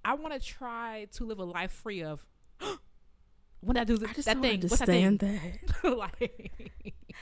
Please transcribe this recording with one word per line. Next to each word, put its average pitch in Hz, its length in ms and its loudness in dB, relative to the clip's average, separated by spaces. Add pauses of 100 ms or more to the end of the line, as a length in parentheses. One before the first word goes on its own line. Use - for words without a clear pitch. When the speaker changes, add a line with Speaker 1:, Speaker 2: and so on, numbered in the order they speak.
Speaker 1:
I 226 100 0
wanna 302 260 -6
try 233 720 -8
to - 120 -8
live 220 140 -6
a 185 60 -6
life 175 260 -4
free 202 320 -6
of, 156 220 -8 (180)
<gasps> - 1160 -14
when 220 140 2
did 240 80 4
I - 20 -2
do 226 140 4
th-, 214 120 -4
Speaker 2:
I - 40 -10
just 285 120 -4
Speaker 1:
that 320 80 4
Speaker 2:
don't 262 80 0
Speaker 1:
thing? 220 200 2
What's 180 180 6
that 233 80 6
Speaker 2:
understand 190 320 8
Speaker 1:
thing? 196 400 -2 (220)
Speaker 2:
that. 254 140 4
Speaker 1:
<laughs> - 0 -
Like - 880 -6 (380)